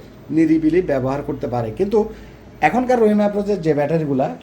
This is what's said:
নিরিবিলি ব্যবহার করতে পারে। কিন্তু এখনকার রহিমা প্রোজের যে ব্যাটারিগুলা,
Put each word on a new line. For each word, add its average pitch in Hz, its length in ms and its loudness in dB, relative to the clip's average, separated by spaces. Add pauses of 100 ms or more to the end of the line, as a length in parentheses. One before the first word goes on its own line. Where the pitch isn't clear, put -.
(300)
নিরিবিলি 160 520 2
ব্যবহার 139 400 -2
করতে 143 240 -8
পারে। 117 300 -4
কিন্তু 208 320 0 (520)
এখনকার 240 400 2
রহিমা 208 280 4
প্রোজের 196 340 -2
যে 156 120 2
ব্যাটারিগুলা, 147 680 0